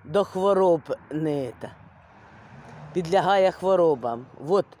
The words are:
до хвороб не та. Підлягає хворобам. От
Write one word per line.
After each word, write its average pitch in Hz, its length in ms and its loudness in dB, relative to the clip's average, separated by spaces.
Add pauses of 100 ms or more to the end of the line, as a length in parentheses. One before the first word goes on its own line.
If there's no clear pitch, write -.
до 190 200 0
хвороб 190 560 2 (300)
не 147 480 -4
та. - 180 -16 (1160)
Підлягає 185 580 2
хворобам. 147 760 0 (220)
От 190 180 0 (140)